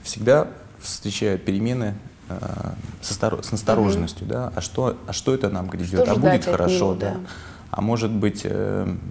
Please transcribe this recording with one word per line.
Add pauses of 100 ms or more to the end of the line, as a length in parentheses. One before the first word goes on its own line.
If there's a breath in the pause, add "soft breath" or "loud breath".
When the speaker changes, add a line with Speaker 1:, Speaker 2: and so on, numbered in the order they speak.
Speaker 1:
всегда (320)
встречают
перемены, (340)
э, (640)
со
стор-,
с
настороженностью,
Speaker 2:
Мгм.
Speaker 1:
да.
А
что,
а
что
это
нам
грядет?
Speaker 2:
Что
Speaker 1:
А
будет
Speaker 2:
ждать
от
Speaker 1:
хорошо, (160)
Speaker 2:
него,
Speaker 1:
да?
Speaker 2:
да? (500 loud breath)
Speaker 1:
А
может
быть,
э, (240)